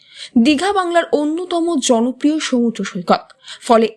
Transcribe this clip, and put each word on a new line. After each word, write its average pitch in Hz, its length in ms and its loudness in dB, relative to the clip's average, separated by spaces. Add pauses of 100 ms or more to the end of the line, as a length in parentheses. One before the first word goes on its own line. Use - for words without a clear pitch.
(380)
দীঘা 294 360 2
বাংলার 349 380 0
অন্যতম 330 540 -2 (160)
জনপ্রিয় 254 600 0
সমুদ্র 240 420 -2
সৈকত, 185 400 -4 (400)
ফলে 226 340 2